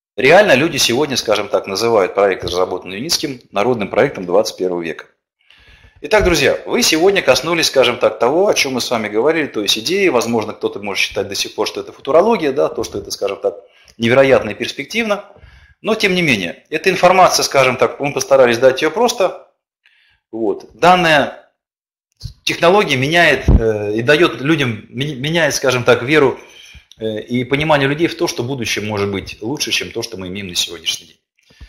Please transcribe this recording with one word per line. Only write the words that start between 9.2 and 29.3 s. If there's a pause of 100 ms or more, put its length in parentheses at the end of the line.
то
есть
идеи,
возможно,
кто-то
может
считать
до
сих
пор,
что
это
футурология,
да,
то,
что
это,
скажем
так, (420)
невероятно
и
перспективно, (560)
но
тем
не
менее,
эта
информация,
скажем
так,
мы
постарались
дать
ее
просто. (840)
Вот.
Данная (920)
технология
меняет,
э,
и
дает
людям,
ми-,
меняет,
скажем
так,
веру, (600)
э,
и
понимание
людей
в
то,
что
будущее
может
быть